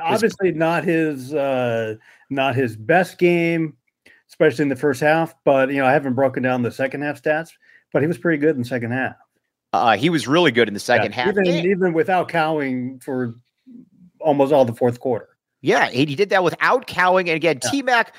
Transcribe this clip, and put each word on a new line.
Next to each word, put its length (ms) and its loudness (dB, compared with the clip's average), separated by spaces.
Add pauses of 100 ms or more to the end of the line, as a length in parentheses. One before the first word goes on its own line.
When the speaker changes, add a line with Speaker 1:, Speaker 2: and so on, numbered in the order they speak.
Speaker 1:
Obviously 500 0
not 320 -2
his, 480 -2
uh, 600 -2 (340)
not 260 -2
his 220 -2
best 420 0
game, 580 0 (520)
especially 360 2
in 40 0
the 80 -4
first 240 -2
half. 340 2 (100)
But, 260 4
you 60 -2
know, 100 2
I 60 6
haven't 220 2
broken 280 0
down 200 0
the 80 -2
second 320 -6
half 200 -8
stats, 280 -2 (420)
but 100 2
he 60 2
was 100 -4
pretty 200 0
good 180 2
in 60 -4
the 60 -8
second 240 -4
half. 240 -4 (560)
Speaker 2:
Uh, 240 4
he 140 0
was 160 -2
really 240 4
good 180 4
in 60 -8
the 60 -8
second 320 0
Speaker 1:
Yeah, 120 -4
Speaker 2:
half. 40 0
Speaker 1:
even, 180 0
Speaker 2:
And 200 0
Speaker 1:
even 260 0
without 360 0
Cowing 720 -2
for 340 -6 (880)
almost 320 2
all 120 6
the 100 -2
fourth 260 -2
quarter. 280 -6 (320)
Speaker 2:
Yeah, 300 0
he, 160 0
he 80 -4
did 160 -2
that 140 2
without 420 0
Cowing. 420 2
And 80 0
again, 280 0
Speaker 1:
Yeah. 60 -2
Speaker 2:
T-Mac, 480 0